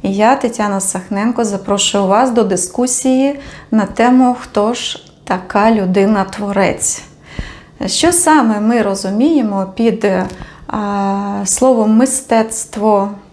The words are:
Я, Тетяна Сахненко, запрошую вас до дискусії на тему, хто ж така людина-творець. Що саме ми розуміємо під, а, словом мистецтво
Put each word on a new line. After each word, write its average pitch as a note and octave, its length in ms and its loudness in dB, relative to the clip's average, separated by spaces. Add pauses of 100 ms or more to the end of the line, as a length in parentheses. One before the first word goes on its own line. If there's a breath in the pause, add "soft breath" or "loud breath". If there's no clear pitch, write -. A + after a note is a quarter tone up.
Я, G#3+ 340 2
Тетяна G#3 440 -2
Сахненко, G#3 640 -2
запрошую G3+ 600 -2
вас A3+ 240 2
до A3+ 140 2
дискусії C4 920 0 (320 loud breath)
на A3 160 2
тему, B3 540 4
хто G#3+ 340 -2
ж - 380 -10 (120)
така G3+ 460 0
людина-творець. G3 1300 0 (840 loud breath)
Що E4+ 260 2
саме A#3+ 480 2
ми A3+ 220 2
розуміємо G3+ 920 0
під, A3+ 300 0 (600 loud breath)
а, G3+ 800 -2
словом A3 520 2
мистецтво A3 1120 0 (220)